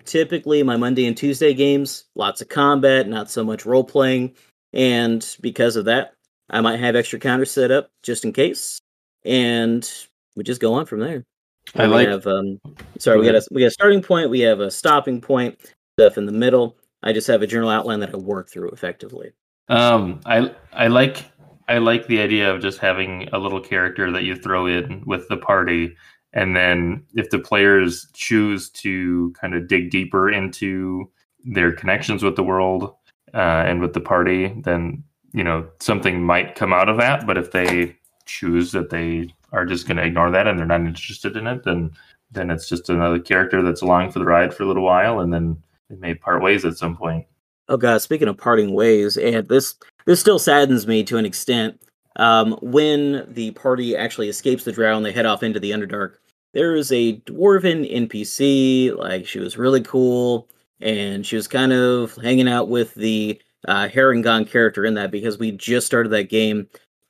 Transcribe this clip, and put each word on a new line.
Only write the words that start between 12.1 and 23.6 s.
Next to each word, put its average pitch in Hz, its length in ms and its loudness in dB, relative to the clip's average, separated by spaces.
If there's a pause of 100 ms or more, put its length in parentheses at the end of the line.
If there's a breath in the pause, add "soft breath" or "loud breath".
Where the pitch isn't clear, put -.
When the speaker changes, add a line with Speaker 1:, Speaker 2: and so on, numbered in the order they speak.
Speaker 1:
um, 98 320 -2 (380)
sorry, 117 180 4
Speaker 2:
Go 107 40 6
Speaker 1:
we 113 60 4
got 113 80 6
Speaker 2:
ahead. 110 160 2
Speaker 1:
a, - 40 -8
we 131 80 2
got 120 60 6
a - 40 0
starting 202 300 2
point, 165 280 0
we 127 100 0
have 110 200 2
a 98 100 -4
stopping 139 500 0
point, 123 380 -2 (400 loud breath)
stuff 107 180 8
in 104 100 -2
the 101 60 -6
middle. 120 440 2 (260)
I 110 100 0
just 110 140 -2
have 113 160 4
a 107 40 2
general 113 240 0
outline 110 300 -2
that 95 140 -8
I 98 40 -8
work 95 320 -8
through - 200 -10
effectively. - 640 -12 (360)
Speaker 2:
Um, 117 580 2
I, 117 280 0 (180)
I 117 160 2
like, 127 360 2 (420)
I 120 120 0
like 117 280 2
the 113 140 0
idea 101 320 2
of 92 80 -6
just 95 180 -6
having 92 540 -4
a 98 60 -2
little 95 220 -6